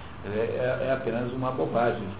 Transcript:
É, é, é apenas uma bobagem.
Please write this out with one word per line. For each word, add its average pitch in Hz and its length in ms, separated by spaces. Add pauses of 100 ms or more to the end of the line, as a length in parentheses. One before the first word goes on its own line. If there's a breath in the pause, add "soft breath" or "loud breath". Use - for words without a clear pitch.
(260 loud breath)
É, 104 140
é, 127 480
é 131 60
apenas 120 400
uma 127 180
bobagem. 113 560 (120)